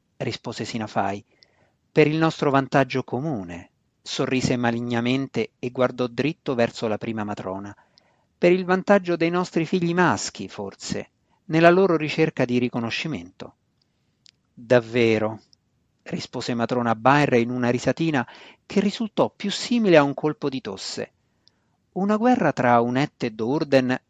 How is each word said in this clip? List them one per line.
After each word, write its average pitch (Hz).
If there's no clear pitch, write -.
rispose 120
Sinafai, 104
per 151
il 151
nostro 160
vantaggio 135
comune, 98
sorrise 131
malignamente 120
e 123
guardò 123
dritto 131
verso 117
la 104
prima 110
matrona. 101
Per 170
il 185
vantaggio 185
dei 165
nostri 175
figli 175
maschi, 131
forse, -
nella 165
loro 180
ricerca 151
di 123
riconoscimento. 120
"Davvero?", 113
rispose 131
matrona 117
Baer 131
in 117
una 123
risatina 131
che -
risultò 196
più 202
simile 208
a 147
un 143
colpo 151
di 131
tosse. -
Una 202
guerra 226
tra 120
Unette 123
e 117
Dourdan 131